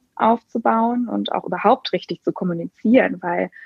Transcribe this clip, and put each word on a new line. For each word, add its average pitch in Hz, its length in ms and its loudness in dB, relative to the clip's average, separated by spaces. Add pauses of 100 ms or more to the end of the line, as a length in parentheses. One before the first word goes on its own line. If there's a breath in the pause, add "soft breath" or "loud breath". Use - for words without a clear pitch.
(160)
aufzubauen 233 920 0
und 208 220 -4
auch - 140 -4
überhaupt 202 480 0
richtig - 320 -6
zu 165 80 -2
kommunizieren, 180 880 0
weil 180 320 -4 (140)